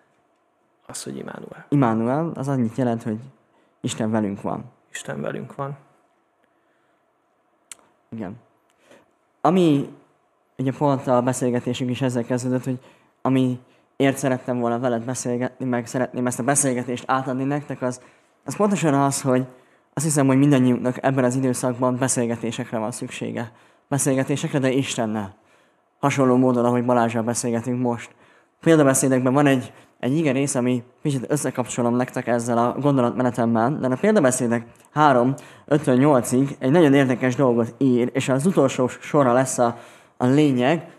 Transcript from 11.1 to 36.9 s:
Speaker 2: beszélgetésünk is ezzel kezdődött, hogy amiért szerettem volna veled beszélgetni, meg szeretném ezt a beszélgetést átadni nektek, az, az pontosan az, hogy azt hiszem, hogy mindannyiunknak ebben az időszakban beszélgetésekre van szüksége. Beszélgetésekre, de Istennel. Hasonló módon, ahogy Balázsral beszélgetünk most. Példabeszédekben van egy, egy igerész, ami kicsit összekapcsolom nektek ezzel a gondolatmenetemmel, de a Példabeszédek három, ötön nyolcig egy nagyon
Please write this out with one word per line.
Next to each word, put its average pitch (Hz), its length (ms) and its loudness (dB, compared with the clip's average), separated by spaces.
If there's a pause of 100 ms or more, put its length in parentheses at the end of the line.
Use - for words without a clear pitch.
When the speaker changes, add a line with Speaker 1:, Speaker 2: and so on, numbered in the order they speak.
Speaker 2:
beszélgetésünk 123 680 -2
is 120 120 -4
ezzel 123 220 -2
kezdődött, 127 400 -2
hogy 127 140 -6 (440)
amiért 131 920 -2
szerettem 127 420 -4
volna 117 200 -2
veled 120 260 -2
beszélgetni, 123 600 -6
meg 120 220 -2
szeretném 123 400 -4
ezt 123 120 -4
a 131 40 -6
beszélgetést 123 640 -2
átadni 131 380 -2
nektek, 139 380 -6
az, 127 180 -4 (440)
az - 120 -8
pontosan 185 380 2
az, 139 280 2
hogy 127 220 0 (500)
azt 147 100 -4
hiszem, 147 220 2
hogy 131 120 4
mindannyiunknak 127 680 2
ebben 135 200 2
az 123 120 2
időszakban 127 640 -2
beszélgetésekre 117 800 -4
van 107 120 -4
szüksége. 113 640 -10 (360)
Beszélgetésekre, 139 680 -2
de 131 120 2
Istennel. 110 640 -4 (640)
Hasonló 135 360 4
módon, 127 280 4
ahogy 120 200 2
Balázsral 120 380 2
beszélgetünk 120 600 -4
most. 117 280 -4 (500)
Példabeszédekben 135 720 4
van 147 140 4
egy, 127 260 2 (280)
egy 131 160 -2
igerész, 143 380 0
ami 123 280 0 (200)
kicsit 135 280 -2
összekapcsolom 123 640 -2
nektek 127 300 -4
ezzel 117 320 0
a 120 220 0
gondolatmenetemmel, 120 1000 0
de 127 60 -4
a 127 140 0
Példabeszédek 127 680 2 (260)
három, 135 420 4 (320)
ötön 147 320 2
nyolcig 135 600 2
egy 131 120 -2
nagyon 151 240 6